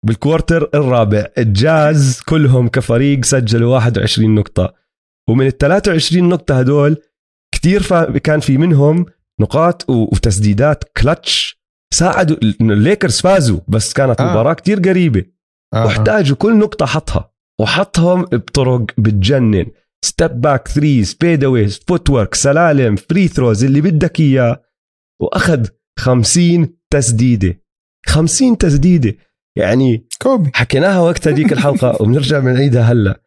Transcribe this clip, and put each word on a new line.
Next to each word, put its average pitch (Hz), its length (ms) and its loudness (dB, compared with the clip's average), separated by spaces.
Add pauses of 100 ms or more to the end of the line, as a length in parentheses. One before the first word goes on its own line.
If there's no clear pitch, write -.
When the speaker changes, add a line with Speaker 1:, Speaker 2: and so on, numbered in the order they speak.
Speaker 1:
بالكوارتر 156 680 0
الرابع. 120 520 0 (120)
الجاز 139 840 0
كلهم 135 460 2
كفريق 127 580 0
سجلوا 120 480 0
واحد 120 240 0
وعشرين 107 380 0
نقطة، 92 380 -2 (560)
ومن 131 180 2
الثلاثة 180 440 -2
وعشرين 170 380 0
نقطة 151 300 -2
هدول 143 380 2 (580)
كتير 190 280 0
فا-، 170 340 -2
كان 151 220 -2
في 131 180 0
منهم 160 480 2 (360)
نقاط 165 480 -2
و-، 135 40 0
وتسديدات 107 920 0 (140)
كلتش - 640 -2 (320)
ساعدوا 170 440 0
ال-، 107 240 0
إنه 110 120 2
الليكرز 156 480 0
فازوا، 147 460 2
بس 107 260 -2
كانت 131 280 0
Speaker 2:
آه. 165 100 0
Speaker 1:
مباراة 143 220 0
كتير 202 260 -2
قريبة. 175 460 0 (480)
Speaker 2:
آه، 110 40 -2
آه. 113 80 0
Speaker 1:
واحتاجوا 139 500 0
كل 220 220 2
نقطة 214 280 0
حطها، - 460 -6 (300)
وحطهم 175 600 0
بطرق 127 640 -2 (120)
بتجنن. 107 680 0 (400)
step - 260 -2
back 127 400 -2
threes, 143 360 0
fade 165 360 0
away, 117 360 0 (120)
footwork، 139 420 0
سلالم، 139 640 2
فري 175 320 -2
ثروز، 120 360 0
اللي 135 180 2
بدك 160 380 0
إياه. 131 440 0 (580)
وأخذ 139 460 -2 (320)
خمسين 165 800 0 (160)
تسديدة. 120 680 0 (440)
خمسين 214 520 0
تسديدة. 143 580 2 (420)
يعني، 120 500 0 (140)
Speaker 2:
كوبي. 214 320 0
Speaker 1:
حكيناها 175 460 0
وقت 170 280 0
هذيك 147 260 0
الحلقة، 131 420 0
Speaker 2:
<laughs> - 60 -4
Speaker 1:
وبنرجع 135 380 0
بنعيدها 127 420 0
هلأ. 113 460 0